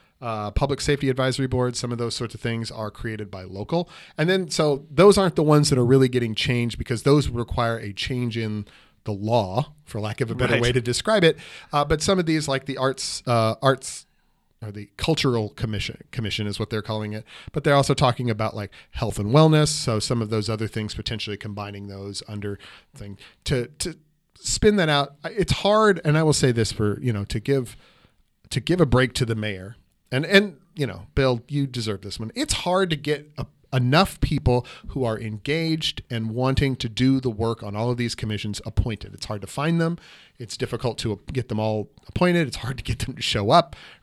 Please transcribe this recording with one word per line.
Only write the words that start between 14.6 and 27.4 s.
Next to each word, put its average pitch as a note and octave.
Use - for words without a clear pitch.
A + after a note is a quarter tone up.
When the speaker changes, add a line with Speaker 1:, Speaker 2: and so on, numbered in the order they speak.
Speaker 1:
or G#2+
the G#2
Cultural A#2+
Commission, -
Commission G#2+
is G#2
what A2
they're G#2+
calling G#2+
it. G#2+
But D3+
they're C#3+
also C#3
talking B2
about, A2
like, G2+
health G#2+
and G#2+
wellness. D3+
So A2
some A#2+
of G#2+
those G#2+
other A2
things, G#2+
potentially G#2+
combining G2+
those G2
under G#2
thing G2+
to, D#3+
to E3
spin -
that E3+
out. C#3+
I, E3
it's G3
hard. G#3
And D3+
I D#3+
will D#3
say C3+
this A2+
for, G#2
you B2
know, G2+
to -
give, C3+